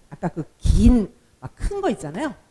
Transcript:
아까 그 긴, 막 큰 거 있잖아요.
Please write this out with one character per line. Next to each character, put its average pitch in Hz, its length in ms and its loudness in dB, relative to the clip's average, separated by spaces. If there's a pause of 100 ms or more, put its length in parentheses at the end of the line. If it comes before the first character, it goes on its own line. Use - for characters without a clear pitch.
아까 - 200 -8
그 160 140 -8 (140)
긴, 220 540 4 (280)
막 - 160 -16
큰 392 260 -6
거 381 100 -2
있잖아요. 190 420 -8 (180)